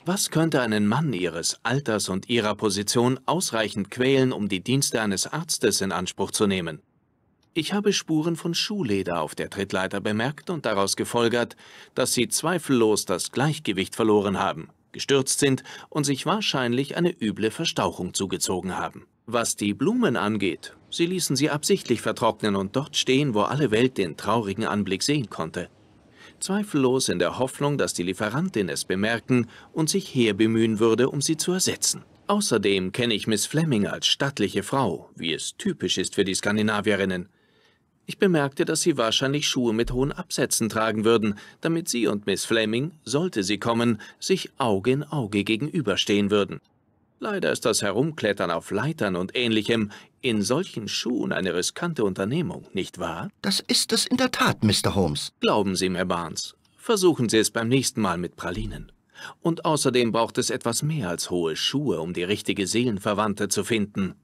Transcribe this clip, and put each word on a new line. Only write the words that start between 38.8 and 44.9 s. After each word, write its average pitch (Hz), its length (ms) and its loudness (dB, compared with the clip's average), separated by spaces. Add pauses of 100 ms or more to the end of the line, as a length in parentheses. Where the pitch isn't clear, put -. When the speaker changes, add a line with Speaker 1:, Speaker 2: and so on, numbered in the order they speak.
Speaker 1:
sie 156 140 2
wahrscheinlich 135 520 2
Schuhe 120 260 2
mit 117 160 0
hohen 131 220 0
Absätzen - 560 -2
tragen 110 360 0
würden, 107 320 4 (260)
damit 165 260 0
sie 117 180 0
und 104 200 0
Miss 95 180 0
Fleming, 113 480 0 (100)
sollte 139 400 0
sie 98 160 0
kommen, 117 420 2 (200)
sich - 380 -2
Auge 113 340 2